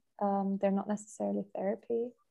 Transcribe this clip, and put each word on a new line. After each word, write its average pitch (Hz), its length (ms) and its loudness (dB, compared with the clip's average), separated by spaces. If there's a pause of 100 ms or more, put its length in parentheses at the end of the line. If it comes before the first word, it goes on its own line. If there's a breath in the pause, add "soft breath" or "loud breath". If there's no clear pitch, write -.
(220)
Um, 196 400 2
they're 196 100 4
not 196 180 2
necessarily 208 540 -2 (120)
therapy, 233 560 -2 (200)